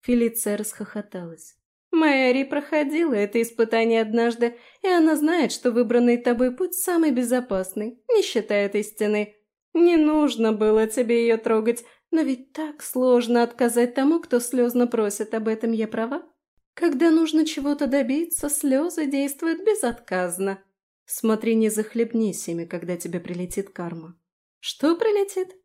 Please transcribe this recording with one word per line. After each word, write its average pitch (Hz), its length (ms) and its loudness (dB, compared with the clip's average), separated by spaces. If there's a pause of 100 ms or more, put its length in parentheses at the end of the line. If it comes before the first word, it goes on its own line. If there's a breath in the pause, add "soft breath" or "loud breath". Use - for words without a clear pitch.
Фелиция 233 540 0
расхохоталась. 208 1000 -12 (340)
Мэри 269 540 4
проходила 294 720 -2
это 208 260 0
испытание 226 600 2
однажды, 233 540 0 (260 loud breath)
и 392 60 -2
она 320 280 4
знает, 302 360 2
что - 180 -2
выбранный 240 480 2
тобой 240 360 0
путь 349 200 -4
самый 330 380 2
безопасный, 233 880 -4 (100)
не 427 100 4
считая 208 440 0
этой 208 160 -2
стены. 208 540 -2 (380)
Не 339 220 6
нужно 294 560 2
было 214 340 4
тебе 233 360 0
её 226 160 2
трогать, 226 460 0 (260 soft breath)
но 320 120 2
ведь 262 300 -4
так 302 300 -10
сложно 240 600 2
отказать 240 520 0
тому, 302 260 2
кто 247 200 0
слёзно 240 460 0
просит 214 480 -4
об 226 140 -2
этом, 220 240 -2
я 220 160 -2
права? 240 340 -6 (520)
Когда 320 360 2
нужно 320 360 2
чего-то 285 400 -2
добиться, 277 640 -2
слёзы 294 580 0
действуют 285 580 -2
безотказно. 190 1000 -2 (440)
Смотри, 220 480 -2
не 220 160 4
захлебнись 220 800 -2
ими, 170 160 -4
когда 170 320 -8
тебе 175 240 -8
прилетит 180 500 -8
карма. 170 480 -12 (420)
Что - 360 -2
прилетит? 392 580 -2 (100)